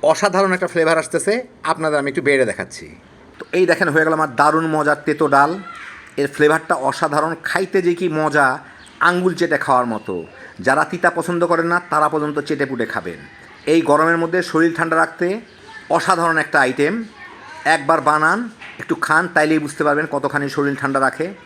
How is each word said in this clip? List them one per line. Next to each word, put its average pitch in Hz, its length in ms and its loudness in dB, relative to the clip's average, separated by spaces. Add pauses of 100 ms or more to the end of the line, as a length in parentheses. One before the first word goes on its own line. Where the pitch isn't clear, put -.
(120)
অসাধারণ 190 440 2
একটা 180 160 -2
ফ্লেভার 165 300 2
আসতেছে, 170 300 -2 (400)
আপনাদের 156 280 -2
আমি 139 120 -4
একটু 160 160 -4
বেড়ে 135 220 4
দেখাচ্ছি। - 360 -10 (520)
তো - 40 -14 (160)
এই 185 120 6
দেখেন, 180 240 2
হয়ে 160 120 4
গেল 160 140 2
আমার 147 200 -2
দারুণ 156 340 4
মজার 147 320 0
তেতো 151 280 0
ডাল। 143 160 4 (720)
এর 143 140 0
ফ্লেভারটা 151 400 2 (140)
অসাধারণ, 151 440 -2 (160)
খাইতে 185 380 -2
যে 175 140 2
কি 185 60 -2 (120)
মজা, 147 280 2 (600)
আঙ্গুল 180 320 0
চেটে 151 240 0
খাওয়ার 127 280 2
মতো। 104 220 -6 (520)
যারা 139 240 2
তিতা 185 280 0
পছন্দ 170 320 -2
করেন 165 220 0
না, 175 60 2 (140)
তারা 151 200 2
পর্যন্ত 151 240 -4 (120)
চেটে 143 220 -2
পুটে 120 220 -4
খাবেন। 87 260 -8 (540)
এই 165 80 6 (100)
গরমের 160 320 4
মধ্যে 165 180 -2 (100)
শরীর 165 280 2
ঠান্ডা 165 240 0
রাখতে 175 240 -4 (720)
অসাধারণ 165 480 0
একটা 151 200 0
আইটেম। 143 300 0 (800)
একবার 156 240 2 (100)
বানান, 156 300 2 (420)
একটু - 140 -4 (120)
খান, 160 180 2 (100)
তাইলেই 156 300 2
বুঝতে 143 220 -6
পারবেন 147 280 0
কতখানি 143 320 -2 (100)
শরীর 143 240 -2
ঠান্ডা 135 260 0
রাখে। 156 200 -2 (200)